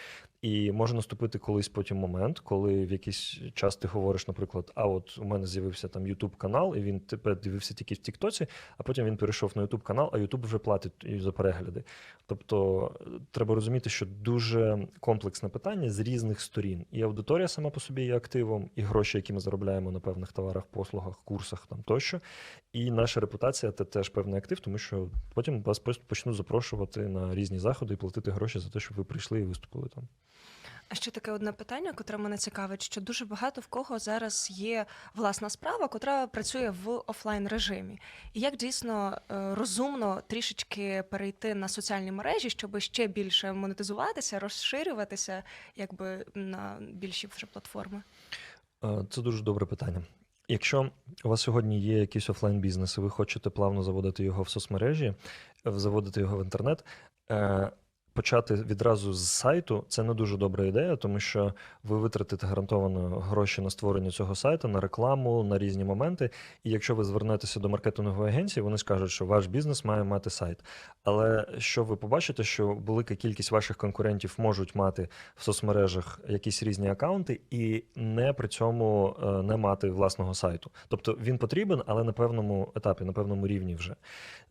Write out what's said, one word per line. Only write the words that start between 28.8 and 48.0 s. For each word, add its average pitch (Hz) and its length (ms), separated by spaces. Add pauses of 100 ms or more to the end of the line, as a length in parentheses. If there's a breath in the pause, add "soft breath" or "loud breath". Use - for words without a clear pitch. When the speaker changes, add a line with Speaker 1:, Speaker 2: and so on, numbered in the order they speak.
Speaker 1:
щоб - 160
ви 98 80
прийшли - 360
і 101 40
виступили 110 500
там. 123 140 (800 loud breath)
Speaker 2:
А - 40
ще - 160
таке 220 220
одне 208 200
питання, 285 400
котре 214 260
мене 208 200
цікавить, 196 440
що - 180
дуже 233 240
багато 220 360
в - 60
кого 254 320
зараз 220 520
є 208 360 (280 loud breath)
власна 208 360
справа, 339 380
котра 269 380
працює 240 440 (140)
в 233 220
офлайн 214 420
режимі. 196 500 (360 loud breath)
І 214 60
як 277 160
дійсно, 220 640 (120)
е, 196 240
розумно 220 720
трішечки 196 840
перейти 196 440
на 196 140
соціальні 190 440
мережі, 254 380
щоб 202 300
ще - 260
більше 196 460
монетизуватися, 202 840
розширюватися, 202 1040 (340 loud breath)
якби, 190 580
на 196 440 (140)
більші 190 340 (100)
вже 214 100
платформи? 202 560 (800 loud breath)